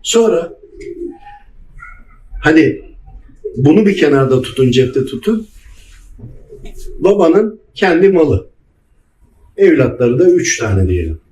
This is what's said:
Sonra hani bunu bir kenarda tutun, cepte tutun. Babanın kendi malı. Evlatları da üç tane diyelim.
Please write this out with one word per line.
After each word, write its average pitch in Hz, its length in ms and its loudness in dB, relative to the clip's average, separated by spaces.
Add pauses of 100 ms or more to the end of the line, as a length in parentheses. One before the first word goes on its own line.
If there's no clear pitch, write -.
Sonra 185 560 -2 (1800)
hani 156 420 2 (760)
bunu 165 300 4
bir 196 100 2
kenarda 135 460 2
tutun, 131 280 0
cepte 131 340 0
tutun. 220 420 -6 (1500)
Babanın 196 600 2 (140)
kendi 185 340 2
malı. 165 400 0 (1080)
Evlatları 135 600 2
da 180 120 4
üç - 280 0
tane 95 300 0
diyelim. 85 320 -4 (120)